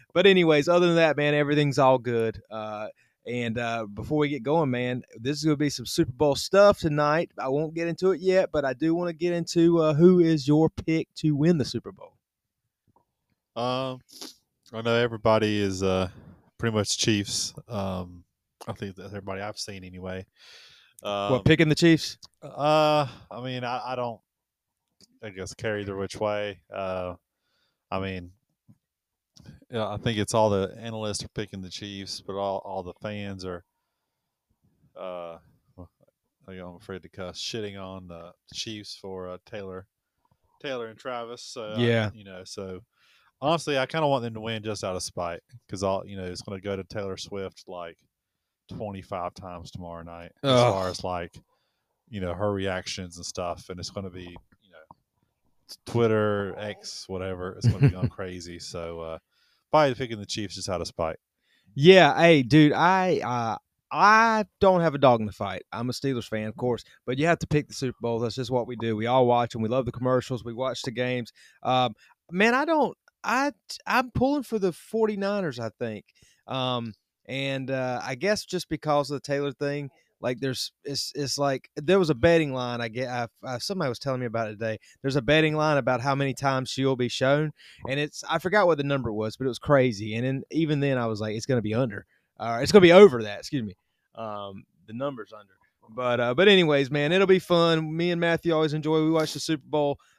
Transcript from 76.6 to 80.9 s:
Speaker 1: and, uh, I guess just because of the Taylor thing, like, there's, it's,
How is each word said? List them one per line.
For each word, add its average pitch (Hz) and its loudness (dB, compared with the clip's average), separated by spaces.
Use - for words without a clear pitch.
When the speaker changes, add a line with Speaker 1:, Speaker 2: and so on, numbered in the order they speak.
Speaker 1:
and, 135 -6
uh, 127 -2
I 135 -6
guess 185 0
just - -6
because 147 0
of 147 -4
the 131 -8
Taylor 143 -2
thing, 143 -6
like, 123 -4
there's, 131 -4
it's, 139 -6